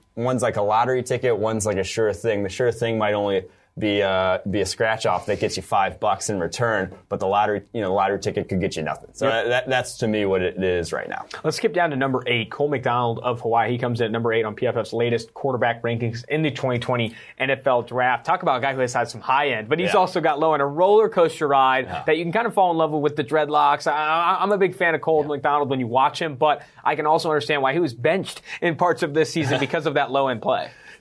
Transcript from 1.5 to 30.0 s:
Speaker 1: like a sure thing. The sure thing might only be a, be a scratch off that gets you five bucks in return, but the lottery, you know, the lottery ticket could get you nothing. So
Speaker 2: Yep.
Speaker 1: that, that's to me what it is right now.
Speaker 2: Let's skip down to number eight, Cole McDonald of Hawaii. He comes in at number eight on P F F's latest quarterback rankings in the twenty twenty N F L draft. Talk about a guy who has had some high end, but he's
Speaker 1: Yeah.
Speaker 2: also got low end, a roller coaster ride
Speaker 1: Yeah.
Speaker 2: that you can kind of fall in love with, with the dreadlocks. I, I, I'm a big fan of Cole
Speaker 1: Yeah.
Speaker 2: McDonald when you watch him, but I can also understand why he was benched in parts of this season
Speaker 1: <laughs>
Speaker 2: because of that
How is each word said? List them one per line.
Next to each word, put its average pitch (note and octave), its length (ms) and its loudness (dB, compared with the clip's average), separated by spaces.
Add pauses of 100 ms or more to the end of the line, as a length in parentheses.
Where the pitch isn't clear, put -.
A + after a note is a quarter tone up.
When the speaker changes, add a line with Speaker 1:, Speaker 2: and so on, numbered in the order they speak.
Speaker 1:
like G2+ 120 0
a F#2+ 40 0
sure G#2+ 300 0
thing. G2+ 320 -2
The F#2 60 -6
sure B2 200 0
thing A2+ 260 -2
might G#2 180 0
only G2+ 320 -2 (320)
be G2+ 220 0
a, F#2+ 500 2
be G2+ 100 0
a F#2 60 0
scratch A2 400 -2
off G2+ 200 0
that G2+ 140 -2
gets G#2 160 -2
you F#2 60 -8
five F#2+ 380 -2
bucks G2+ 280 0
in G#2 100 -2
return, F#2+ 540 -2 (160)
but G2 120 -4
the G2+ 60 -2
lottery, G2+ 360 0 (100)
you A#2 80 -6
know, G2 80 -2
the F#2 60 0
lottery G2 240 0
ticket F#2+ 300 -4
could F#2 120 -2
get F#2 160 -2
you D#2+ 60 -6
nothing. - 320 -8
So A2 140 -4
Speaker 2:
Yep. A2+ 180 0
Speaker 1:
that, B2 220 0
that's B2 300 -2
to A#2 100 -2
me G#2+ 180 0
what F#2+ 160 2
it F2+ 200 -2
is F2 300 0
right G#1+ 160 -6
now. - 160 -8 (200)
Speaker 2:
Let's D#3 120 -2
skip - 160 0
down E3+ 180 0
to C#3 60 -4
number C3 300 0
eight, A#2+ 240 -2
Cole D3 180 -2
McDonald B2 520 0
of A#2+ 200 -2
Hawaii. A#2 300 2
He B2 80 0
comes A#2+ 220 -2
in A#2 60 2
at G#2+ 40 -2
number A#2 240 0
eight A2+ 100 2
on G#2 100 -6
P B2 120 -2
F A2+ 100 0
F's A2 160 -4
latest A#2 400 -2
quarterback A#2+ 500 -2
rankings A#2 460 -4
in D#3 140 -2
the D3+ 80 0
twenty B2+ 280 -4
twenty A#2+ 360 -2 (240)
N C3 100 -2
F C3 180 0
L B2 140 4
draft. B2 460 0
Talk F3 160 0
about C#3+ 160 2
a - 20 -4
guy C3+ 140 -2
who C3 60 -2
has B2 120 0
had A#2+ 160 0
some A2+ 120 -14
high C#3 300 2
end, A2 180 -4
but D3+ 100 0
he's F#3+ 160 0
Speaker 1:
Yeah. G3 60 6
Speaker 2:
also F3+ 200 0
got D#3 200 2
low D#3+ 120 4
end, C#3+ 100 2
a C#3 40 2
roller G3 420 4
coaster D#3+ 380 2
ride C3 400 4
Speaker 1:
Yeah. C3 200 -8
Speaker 2:
that D#3+ 120 4
you E3+ 60 -2
can E3+ 80 -4
kind A3+ 160 0
of F3 40 -6
fall F3+ 200 4
in E3 40 0
love D#3+ 140 2
with, D3+ 120 -2
with D3 140 0
the D3 80 0
dreadlocks. D3 640 2
I, D#3 60 0
I, D#3+ 500 0
I'm G3+ 100 2
a G3+ 60 2
big F#3 160 2
fan E3+ 200 2
of D3 60 0
Cole D#3 220 2
Speaker 1:
Yeah. D3 60 -4
Speaker 2:
McDonald D3 420 0
when C3+ 100 -2
you B2 60 -2
watch C3 340 2
him, D#3+ 140 -4
but D3+ 280 2 (220)
I D3+ 120 0
can D3+ 100 -2
also D#3+ 240 2
understand D3 320 0
why C3+ 100 2
he D#3+ 60 0
was D3 160 0
benched D#3 480 -2 (180)
in E3+ 140 2
parts F3 280 2
of D3 120 -2
this D#3 180 2
season C#3+ 280 0
Speaker 1:
<laughs> - 0 -
Speaker 2:
because D3 260 -2
of C#3+ 80 -2
that C#3 160 0